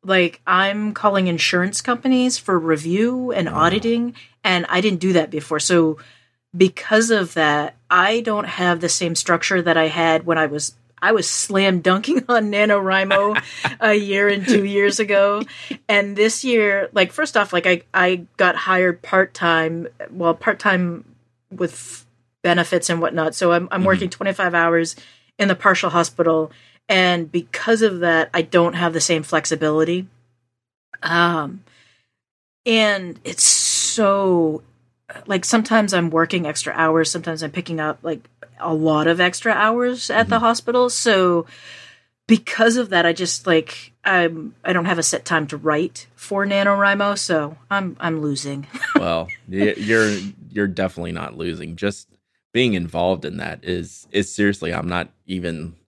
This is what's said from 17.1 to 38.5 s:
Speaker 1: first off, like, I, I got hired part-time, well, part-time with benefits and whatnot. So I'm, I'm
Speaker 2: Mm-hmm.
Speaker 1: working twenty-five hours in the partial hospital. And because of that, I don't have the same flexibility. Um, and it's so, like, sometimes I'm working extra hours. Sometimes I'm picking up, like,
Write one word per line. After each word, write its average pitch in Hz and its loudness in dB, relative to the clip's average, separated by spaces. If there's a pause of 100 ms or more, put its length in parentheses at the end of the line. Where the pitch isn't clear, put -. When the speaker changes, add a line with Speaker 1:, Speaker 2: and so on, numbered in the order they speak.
Speaker 1:
first 302 -2
off, 208 0
like, 175 0
I, 180 2 (120)
I 180 2 (140)
got 180 2
hired 185 0
part-time, 165 0 (220)
well, 170 0
part-time 180 -2 (480)
with - -8 (380)
benefits 175 0
and 170 -2
whatnot. 160 -2
So 175 2
I'm, 170 0
I'm 190 -4
Speaker 2:
Mm-hmm. 185 2
Speaker 1:
working 190 2
twenty-five 190 -4
hours 165 2 (420)
in 202 0
the 190 2
partial 185 2
hospital. 160 0 (380)
And 180 2
because 220 0
of 190 2
that, 165 2
I 160 2
don't 170 2
have 170 -2
the 160 -2
same 160 0
flexibility. 160 0 (960)
Um, 170 0 (1040)
and 208 0
it's - -2
so, 190 2 (640)
like, 190 -2
sometimes 220 2
I'm 170 0
working 165 0
extra 151 -6
hours. 160 2
Sometimes 160 -6
I'm 151 -8
picking 165 -8
up, 151 -4
like, 160 -8 (320)